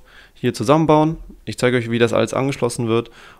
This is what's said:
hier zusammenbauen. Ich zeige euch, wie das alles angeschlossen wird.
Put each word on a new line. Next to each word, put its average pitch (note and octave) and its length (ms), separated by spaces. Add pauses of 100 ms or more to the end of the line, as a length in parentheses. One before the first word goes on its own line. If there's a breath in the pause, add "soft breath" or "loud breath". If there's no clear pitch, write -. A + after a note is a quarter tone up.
(340 soft breath)
hier B2 180
zusammenbauen. D#3 640 (300)
Ich A2 100
zeige B2+ 220
euch, A2+ 120
wie A#2 80
das A2+ 140
alles A2 220
angeschlossen B2 540
wird. A#2 220 (300 loud breath)